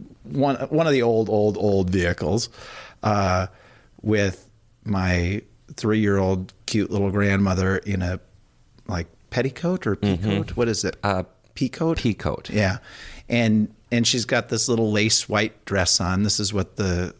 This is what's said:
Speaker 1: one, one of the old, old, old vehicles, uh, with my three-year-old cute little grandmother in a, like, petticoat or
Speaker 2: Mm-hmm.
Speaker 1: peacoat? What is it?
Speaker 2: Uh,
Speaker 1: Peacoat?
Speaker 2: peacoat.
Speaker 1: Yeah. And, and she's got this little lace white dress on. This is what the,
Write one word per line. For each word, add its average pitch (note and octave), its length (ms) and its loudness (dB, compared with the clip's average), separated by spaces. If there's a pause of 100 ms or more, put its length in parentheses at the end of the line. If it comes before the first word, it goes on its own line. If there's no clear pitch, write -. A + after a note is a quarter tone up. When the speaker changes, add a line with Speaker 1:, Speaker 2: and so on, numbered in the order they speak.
(220)
Speaker 1:
one, C#3 340 0
one D#3 300 0
of D3+ 60 2
the C3 100 2
old, A2+ 260 2
old, G#2 280 2
old G2 340 2
vehicles, F2 600 0 (520)
uh, F#2+ 440 0 (560)
with G#2 460 0 (360)
my F#2 580 0 (340)
three-year-old G2 760 0 (140)
cute G#2 260 0
little G2+ 180 0
grandmother G2 680 2
in F#2+ 240 -4
a, F2+ 180 -4 (680)
like, F2 220 -6 (220)
petticoat C#3 560 -2
or G2+ 100 0
Speaker 2:
Mm-hmm. G2 340 0
Speaker 1:
peacoat? - 200 -2
What A#2+ 180 0
is G#2 160 -2
it? F2+ 180 -4
Speaker 2:
Uh, F#2+ 220 0 (300)
Speaker 1:
Peacoat? D#3+ 440 -2
Speaker 2:
peacoat. - 520 -2
Speaker 1:
Yeah. G2 280 0 (520)
And, A2 440 2 (160)
and A#2 160 2
she's A#2+ 180 0
got A#2+ 240 0
this A2+ 200 -2
little A2+ 240 2
lace G#2 360 2
white G#2+ 360 -2
dress F#2+ 360 0
on. F#2 220 2
This G2+ 180 0
is G2+ 140 -2
what F#2+ 220 -4
the, F2+ 440 -2